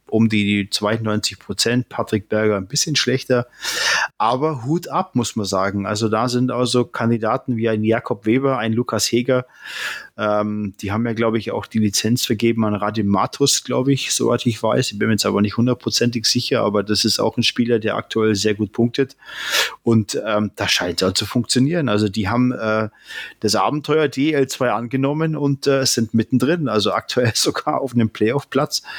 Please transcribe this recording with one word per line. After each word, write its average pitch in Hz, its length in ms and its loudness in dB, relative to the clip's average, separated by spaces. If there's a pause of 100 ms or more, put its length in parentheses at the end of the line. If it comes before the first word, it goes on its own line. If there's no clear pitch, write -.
um 110 220 2
die 104 420 2
zweiundneunzig 107 720 -2
Prozent, 117 480 -2
Patrick - 400 -4
Berger 107 280 2
ein 95 120 -4
bisschen 151 260 -4
schlechter, 123 540 0 (680)
aber 127 480 0
Hut 165 220 0
ab, 147 300 -4
muss 117 180 0
man 104 120 -4
sagen. 98 400 0
Also 107 220 0
da 110 200 0
sind 123 240 0
also 123 320 0
Kandidaten 117 720 -2
wie 110 120 0
ein 107 140 0
Jakob 110 420 0
Weber, 131 340 2
ein 113 160 -2
Lukas 113 360 0
Heger, 123 340 2 (720)
ähm, 104 640 -2
die 101 120 -4
haben 113 120 0
ja, 117 100 -2
glaub 113 200 0
ich, 110 160 -4
auch 113 160 -6
die 113 140 -2
Lizenz 110 440 0
vergeben 113 400 0
an 104 120 0
Radim 104 320 -2
Matus, 107 560 0
glaub 127 240 -2
ich, 135 240 0
soweit 120 340 0
ich 113 160 -2
weiß. 117 300 2
Ich 101 60 -8
bin 110 100 2
mir 110 60 4
jetzt 104 120 0
aber 101 160 2
nicht 104 140 0
hundertprozentig 120 680 0
sicher, 120 340 0
aber 104 240 2
das 104 200 0
ist 107 140 0
auch - 180 0
ein 120 60 2
Spieler, 117 380 0
der 107 160 -2
aktuell 110 400 0
sehr 104 180 0
gut 104 160 -2
punktet 120 460 0 (640)
und, 113 420 2
ähm, 107 300 0
das 101 160 -4
scheint 87 300 -2
ja 92 120 2
zu 95 140 -4
funktionieren. 135 640 0
Also 104 200 2
die 98 200 -2
haben, 123 240 2
äh, 110 360 -2 (520)
das 104 160 0
Abenteuer 147 500 2
D 143 260 0
L 139 140 2
zwei 123 240 -2
angenommen 135 640 0
und, 143 320 0
äh, 135 200 4
sind - 280 0
mittendrin, 131 540 2
also 104 240 0
aktuell 110 400 0
<laughs> - 20 -6
sogar 147 460 -2
auf 127 140 -4
einem 113 160 2
Playoff-Platz. 135 720 -2 (160)